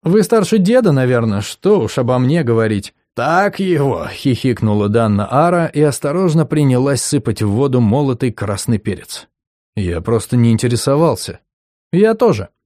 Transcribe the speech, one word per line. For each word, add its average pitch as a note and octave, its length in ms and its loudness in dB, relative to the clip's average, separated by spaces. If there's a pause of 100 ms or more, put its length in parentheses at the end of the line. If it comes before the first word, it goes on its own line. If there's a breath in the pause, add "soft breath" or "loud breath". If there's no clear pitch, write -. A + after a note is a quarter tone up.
Вы G3 220 2
старше A3 340 0
деда, G#3+ 340 2
наверное, A#2+ 480 0
что F#3+ 400 0
уж A2 180 -4
обо B2+ 220 0
мне C#3+ 240 0
говорить». A2+ 500 -2 (260)
«Так F3+ 400 0
его», C#3 480 0
хихикнула A2 800 0
Данна G#2 420 0
Ара E3+ 360 2
и C#3+ 160 -2
осторожно D3+ 640 0
принялась C3+ 560 0
сыпать B2 400 -2
в G#2 80 0
воду B2+ 320 0
молотый B2+ 500 0
красный G#2 460 -4
перец. - 500 -10 (480)
«Я F2+ 240 -4
просто A2+ 380 -2
не A#2 160 4
интересовался». C3 880 -2 (500)
«Я G#3+ 220 4
тоже. G#3 340 0 (180)